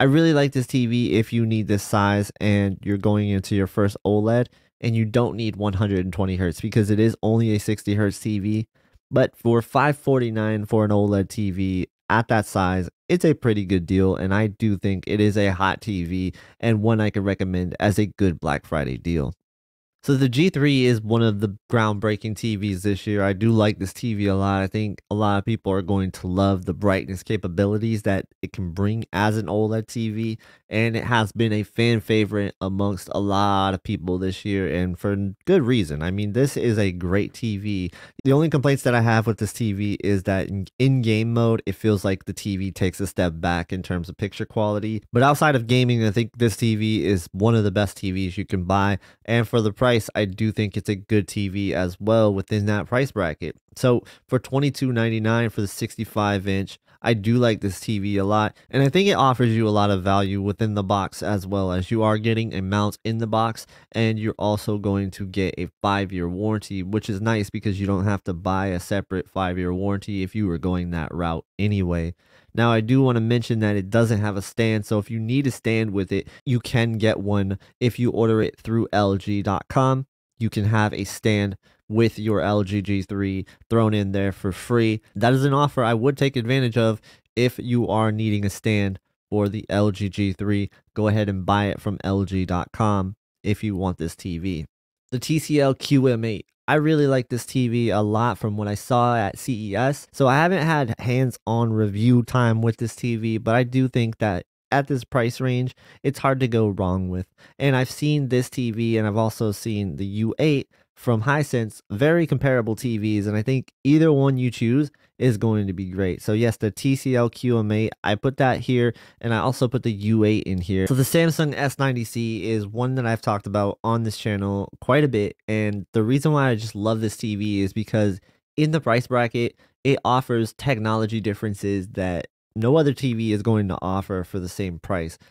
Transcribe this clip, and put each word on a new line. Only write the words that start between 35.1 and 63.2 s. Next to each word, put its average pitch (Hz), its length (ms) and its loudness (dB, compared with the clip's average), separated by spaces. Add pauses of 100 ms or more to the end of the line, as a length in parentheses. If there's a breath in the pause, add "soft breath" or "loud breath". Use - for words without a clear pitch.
good 175 160 4
reason. 90 400 0
I 87 80 -2
mean, 101 240 -4
this 135 240 0
is 110 200 2
a 98 140 2
great 90 400 -2
T 107 240 -6
V. 98 340 -4 (340 loud breath)
The 135 100 4
only 156 160 4
complaints 139 320 2
that 123 120 2
I 120 60 4
have 113 260 4
with 110 120 0
this 107 160 -4
T 110 180 -2
V 101 320 -2
is 98 200 0
that 95 240 0
in, 95 180 -6 (120)
in 131 220 4
game 113 320 2
mode, 117 320 2
it 98 120 -4
feels 107 280 0
like 98 220 -2
the 95 80 -10
T 98 240 -4
V 95 120 -4
takes 95 300 -2
a 98 60 -2
step 90 300 -2
back 87 360 -2
in 92 100 -4
terms 87 280 -6
of - 80 -16
picture 107 260 -6
quality. 107 580 -2 (120)
But 120 80 4
outside 143 340 4
of 117 100 -2
gaming, 123 380 2
I 107 60 4
think 113 260 -2
this 117 220 2
T 113 180 2
V 107 300 0
is 92 260 0
one 107 220 2
of 110 100 4
the 101 60 0
best 101 260 0
T 95 160 -4
Vs 92 240 -4
you 101 80 -4
can 92 200 -4
buy. 98 340 2 (260 soft breath)
And 113 240 0
for 117 140 2
the 104 100 0
price, 123 220 2 (200)
I 104 100 0
do 104 260 -2
think 104 260 -4
it's 98 120 -4
a 104 80 0
good 101 320 0
T 101 200 -4
V 98 240 -4
as 90 280 -2
well 107 340 2
within 101 320 -2
that 104 200 0
price 127 260 -2
bracket. 80 440 -4 (200)
So 123 260 2 (260 loud breath)
for 127 120 0
twenty-two 135 520 -2
ninety-nine 113 580 0
for - 100 -4
the 98 80 -2
sixty-five 104 800 -4
inch, 98 300 -4 (220 soft breath)
I 117 140 0
do 110 220 0
like 117 240 2
this 98 180 -4
T 107 220 -4
V 101 160 -2
a 98 80 2
lot. 107 320 0 (140 soft breath)
And 127 120 2
I 139 60 6
think 190 200 2
it 202 40 6
offers 123 420 4
you 110 140 2
a - 20 4
lot 101 200 4
of 95 120 2
value 98 400 2
within 104 320 -2
the 101 80 0
box 98 400 -2
as 95 240 -2
well, 95 240 -2
as 92 220 -2
you 113 100 2
are 107 160 2
getting 113 340 -2
a 95 80 -6
mount 104 440 -2
in 113 140 -2
the 113 100 -2